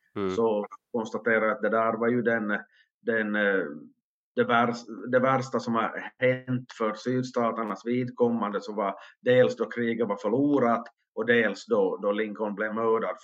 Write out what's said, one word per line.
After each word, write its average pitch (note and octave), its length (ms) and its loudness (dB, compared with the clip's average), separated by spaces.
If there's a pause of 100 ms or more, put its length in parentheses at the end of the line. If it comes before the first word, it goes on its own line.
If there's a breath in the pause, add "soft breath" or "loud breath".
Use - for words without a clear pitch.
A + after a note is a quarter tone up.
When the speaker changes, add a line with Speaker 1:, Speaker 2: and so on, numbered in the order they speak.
(160)
Speaker 1:
Mm. G2 140 0
Speaker 2:
så G#2 360 0 (260)
konstaterar A2 540 0
jag A2 100 2
att - 60 -6
det G#2+ 80 0
där A2+ 280 2
var A#2 100 0
ju A#2+ 140 2
den, G#2+ 360 0 (440 soft breath)
den, A2 340 0
eh, G2 280 2 (720)
det B2 80 2
värs-, A#2 680 0
det B2+ 80 4
värsta B2+ 420 2
som A#2 140 -4
har G#2+ 440 -4
hänt B2+ 600 -2
för G#2+ 160 0
sydstaternas A#2 920 -2
vidkommande, A#2 760 0
så G#2+ 140 -10
var G2 200 -2 (260 loud breath)
dels B2 360 4
då A2 140 -2
kriget A#2 380 -2
var G2+ 80 -2
förlorat, A#2+ 680 2 (300)
och A2+ 120 -4
dels A2+ 400 2
då, G2 360 2
då G2+ 100 0
Lincoln G#2+ 420 -4
blev G#2+ 200 -4
mördad, A2+ 500 0